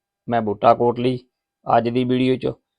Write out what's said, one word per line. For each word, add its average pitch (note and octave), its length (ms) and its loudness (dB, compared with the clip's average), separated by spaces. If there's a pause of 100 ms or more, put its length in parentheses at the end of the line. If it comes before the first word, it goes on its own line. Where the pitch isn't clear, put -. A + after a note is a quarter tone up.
(280)
ਮੈਂ A#2 140 -2
ਬੂਟਾ G#2+ 320 2
ਕੋਟਲੀ। A#2+ 440 -2 (480)
ਅੱਜ A#2+ 220 2
ਦੀ B2 160 -2
ਵੀਡੀਓ B2+ 320 0
'ਚ B2+ 160 -6 (260)